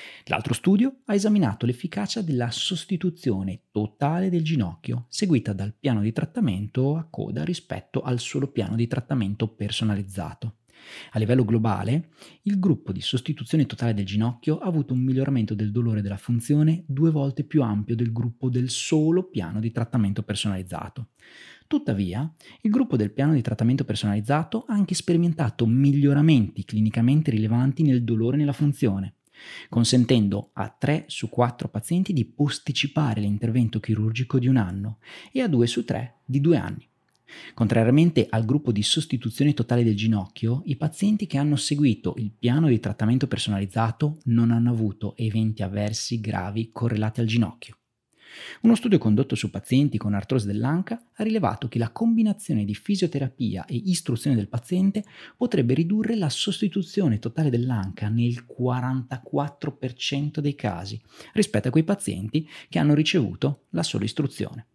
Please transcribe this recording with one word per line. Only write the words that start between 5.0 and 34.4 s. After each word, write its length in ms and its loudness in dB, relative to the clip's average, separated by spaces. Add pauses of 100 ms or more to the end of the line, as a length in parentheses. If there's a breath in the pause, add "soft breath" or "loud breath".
seguita 440 0
dal 260 -6
piano 220 0
di 100 0
trattamento 840 -2
a 120 -6
coda 360 -8
rispetto 580 -6
al 180 -2
solo 280 -4
piano 280 -4
di 120 0
trattamento 600 -2
personalizzato. 1080 -4 (560 loud breath)
A 80 -2
livello 260 4
globale, 640 0 (340 loud breath)
il 160 0
gruppo 320 0
di 100 -6
sostituzione 640 -2
totale 280 -2
del 120 -2
ginocchio 540 -2
ha 80 -6
avuto 260 -2
un 60 0
miglioramento 540 0
del 180 -2
dolore 280 0
e 20 -2
della 160 -4
funzione 680 2
due 260 2
volte 320 -2
più 180 2
ampio 340 0
del 160 -2
gruppo 380 -4
del 200 0
solo 540 0
piano 360 -6
di 120 -2
trattamento 520 0
personalizzato. 840 -6 (580 loud breath)
Tuttavia, 680 -2 (280 loud breath)
il 100 2
gruppo 240 2
del 160 2
piano 220 2
di 80 4
trattamento 420 0
personalizzato 840 -2
ha 60 -4
anche 220 2
sperimentato 720 0
miglioramenti 960 4
clinicamente 680 2
rilevanti 520 2
nel 200 4
dolore 340 0
e 20 2
nella 140 0
funzione, 600 0 (520 loud breath)
consentendo 880 2
a 160 -6
tre 380 -2
su 200 -8
quattro 400 0
pazienti 460 -2
di 100 2
posticipare 960 -2
l'intervento 600 0
chirurgico 580 0
di 80 0